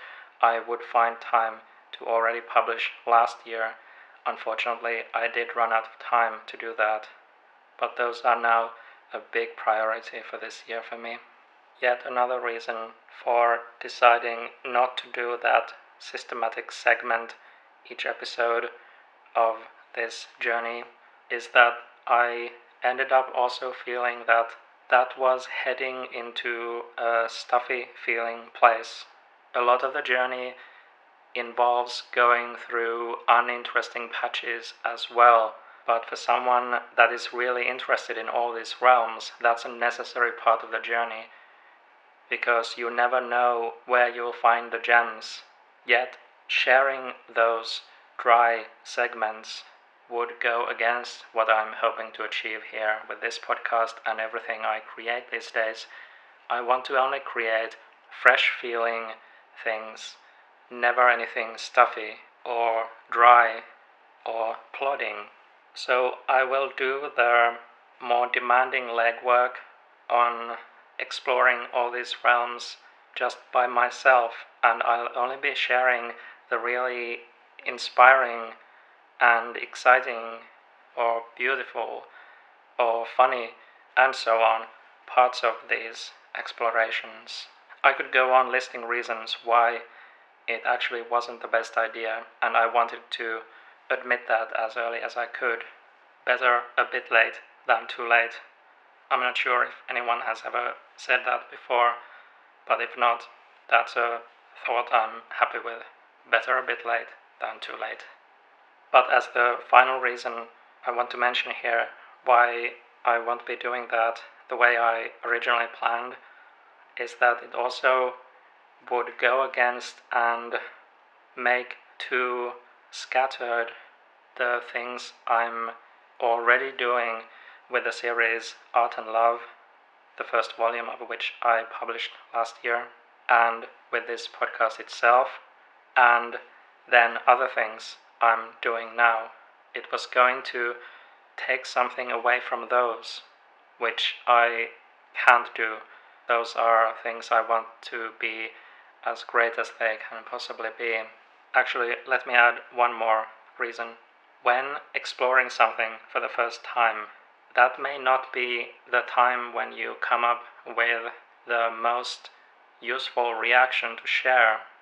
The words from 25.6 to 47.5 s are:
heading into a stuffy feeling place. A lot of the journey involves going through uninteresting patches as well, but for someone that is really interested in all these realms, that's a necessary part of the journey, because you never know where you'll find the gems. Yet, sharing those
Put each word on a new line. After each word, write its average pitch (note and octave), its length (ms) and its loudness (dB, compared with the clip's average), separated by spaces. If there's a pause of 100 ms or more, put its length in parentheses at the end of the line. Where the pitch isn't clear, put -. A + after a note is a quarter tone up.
heading B2+ 500 -6
into A#2 680 -6 (160)
a A#2 300 0
stuffy B2 580 -2 (180)
feeling A#2 540 -4
place. A2+ 460 2 (500)
A B2+ 60 0
lot B2 220 4
of C3+ 120 -2
the D3 80 -6
journey B2+ 520 -2 (800)
involves A#2+ 720 -2 (100)
going A#2+ 420 4
through A#2 600 -6 (120)
uninteresting A#2+ 800 0
patches A#2 640 -6 (100)
as A#2+ 300 -6
well, A#2 400 8 (320)
but A#2 220 0
for A#2+ 80 -10
someone B2 640 0 (160)
that A#2 160 6
is A#2 200 -8
really B2 360 -2
interested B2 480 -4
in A2+ 120 -8
all A#2+ 260 -2
these A2+ 260 -10
realms, A#2 520 4 (100)
that's A#2 220 2
a C3 40 -10
necessary A#2+ 640 -2
part A2+ 320 0
of A2+ 80 -16
the A2+ 80 -4
journey, A2+ 480 -4 (1040)
because A#2 460 0
you A#2+ 180 -4
never B2 260 2
know A#2+ 520 0 (140)
where B2 220 4
you'll A#2+ 240 -6
find A#2 380 2
the A#2 80 -4
gems. A#2 640 2 (440)
Yet, A#2+ 300 2 (300)
sharing C3 640 2 (220)
those A#2 460 0 (380)